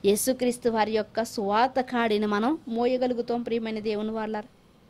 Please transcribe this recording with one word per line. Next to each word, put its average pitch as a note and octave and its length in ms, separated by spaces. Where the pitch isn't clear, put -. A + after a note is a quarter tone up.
యేసుక్రీస్తు B3 640
వారి A3 220
యొక్క A3 320
సువార్త A#3 580
కాడిని A#3 440
మనం A3 320
మోయగలుగుతాం. A#3+ 760
ప్రియమైన A3+ 380
దేవుని G#3+ 320
వారలారా, G#3+ 360